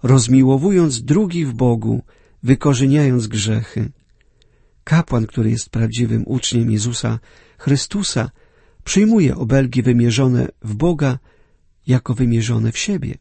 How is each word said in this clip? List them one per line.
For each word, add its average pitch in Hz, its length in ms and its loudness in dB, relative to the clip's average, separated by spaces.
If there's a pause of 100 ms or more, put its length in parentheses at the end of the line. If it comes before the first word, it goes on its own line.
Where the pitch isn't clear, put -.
rozmiłowując 131 960 4
drugich 170 460 0
w 123 40 -6
Bogu, 117 500 0 (400)
wykorzeniając 135 840 2
grzechy. 107 640 -4 (960)
Kapłan, 135 420 0
który 110 240 -2
jest 117 200 -6
prawdziwym 113 560 -2
uczniem 120 440 -2
Jezusa 113 480 -4 (400)
Chrystusa, 139 720 -4 (540)
przyjmuje 208 520 2
obelgi 127 460 0
wymierzone 120 680 2 (140)
w 107 120 -6
Boga 143 440 -2 (680)
jako 127 280 0
wymierzone 113 580 0
w - 60 -8
siebie. 185 420 -6